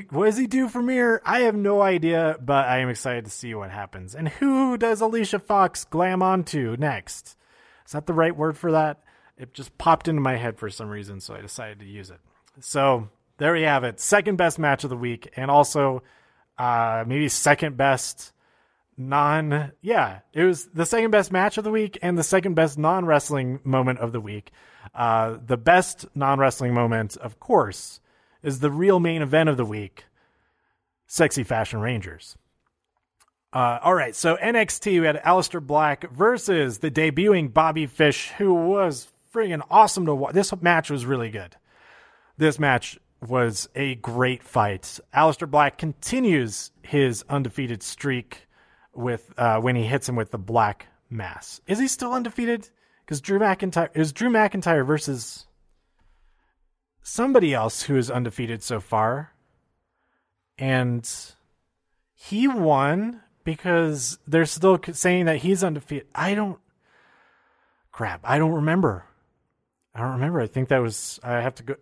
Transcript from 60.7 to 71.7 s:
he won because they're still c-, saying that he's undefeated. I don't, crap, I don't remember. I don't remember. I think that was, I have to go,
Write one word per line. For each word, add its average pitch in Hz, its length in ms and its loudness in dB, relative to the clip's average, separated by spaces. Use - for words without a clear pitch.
he 233 340 0
won 180 720 2
because 160 840 0
they're 160 200 4
still 180 380 4
c-, 175 80 -10
saying 180 340 2
that 156 120 2
he's 180 240 0
undefeated. 151 520 -4
I 190 200 -2
don't, 202 240 -4
crap, 95 320 -8
I 131 140 0
don't 160 140 2
remember. 156 520 0
I 110 60 -10
don't 131 120 -4
remember. 143 280 -2
I 113 60 -2
think 131 240 -4
that 135 80 4
was, - 440 -6
I 120 180 -4
have 131 160 -4
to 123 60 -20
go, 135 200 -8